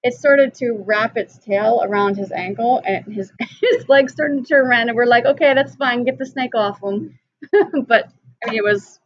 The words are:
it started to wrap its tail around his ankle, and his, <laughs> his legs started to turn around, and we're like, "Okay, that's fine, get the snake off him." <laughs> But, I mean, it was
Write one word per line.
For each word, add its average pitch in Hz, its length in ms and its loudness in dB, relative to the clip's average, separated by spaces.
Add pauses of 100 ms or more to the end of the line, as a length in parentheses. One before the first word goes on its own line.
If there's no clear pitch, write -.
it 247 100 0
started 277 420 2
to 240 180 -4 (120)
wrap 214 300 -2
its 208 220 -8
tail 214 460 0
around 202 340 0
his 196 140 -8
ankle, 226 540 -2
and 190 200 -4
his, 202 300 -10
<laughs> - 40 -20
his - 480 -2
legs 277 240 2
started 285 320 -4
to - 0 -
turn 269 240 2
around, 240 220 0
and 226 80 -4
we're 240 80 2
like, 240 200 4
"Okay, 285 280 4
that's 277 220 0
fine, 247 280 -2
get 262 140 -2
the 269 80 -8
snake 254 300 -8
off 202 280 -2
him." 202 340 -6 (240)
<laughs> - 460 0
But, 226 220 2 (340)
I 233 60 -6
mean, 220 80 -4
it 208 60 -2
was 208 420 -2